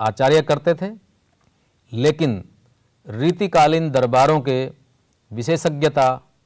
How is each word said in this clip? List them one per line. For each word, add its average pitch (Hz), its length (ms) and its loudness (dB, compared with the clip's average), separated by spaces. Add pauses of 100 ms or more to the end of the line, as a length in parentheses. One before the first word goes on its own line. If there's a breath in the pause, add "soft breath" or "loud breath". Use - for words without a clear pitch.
आचार्य 135 420 2
करते 156 320 0
थे, 202 220 -10 (960)
लेकिन 131 560 -2 (600)
रीतिकालीन 160 840 0
दरबारों 135 500 2
के 131 300 -4 (640)
विशेषज्ञता, 139 880 -2 (260)